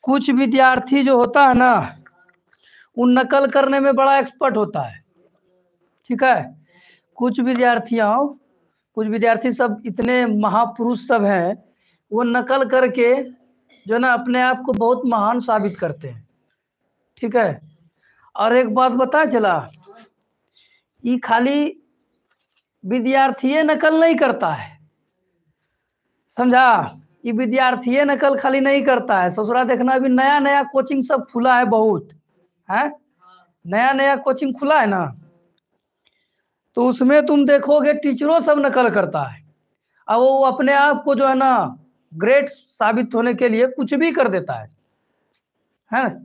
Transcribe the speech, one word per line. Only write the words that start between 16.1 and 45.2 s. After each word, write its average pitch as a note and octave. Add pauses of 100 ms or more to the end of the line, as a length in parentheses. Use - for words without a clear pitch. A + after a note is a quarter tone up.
ठीक A#3
है। G3 (720)
और A3+
एक A#3
बात B3+
पता C4+
चला, F#3+ (1400)
ये B3
खाली C4 (1000)
विद्यार्थी C4
नकल D#4
नहीं E4
करता A3+
है, A#2+ (1600)
समझा? B3 (240)
ये A#3
विद्यार्थी B3+
नकल C#4
खाली C4
नहीं C#4
करता B3
है। F3+
ससुरा G#3+
देखना, B3
अभी C4
नया C4+
नया C#4
coaching C4+
सब C4
खुला B3
है B3
बहुत, G#3+ (600)
हैं? C4+ (720)
नया A3+
नया C#4
coaching C4
खुला D4
है A3+
ना, F#3+ (1700)
तो A#3+
उसमें C4
तुम C#4+
देखोगे C#4+
टीचरों D4
सब D4
नकल B3+
करता E3
है। B2 (640)
अब A3+
वो C4+
अपने C4+
आप C#4+
को C#4
जो C4+
है C4
ना, B3 (360)
great B3+
साबित A#3
होने A#3
के B3
लिए A3+
कुछ C4
भी D#4+
कर B3+
देता E3+
है, A2 (1200)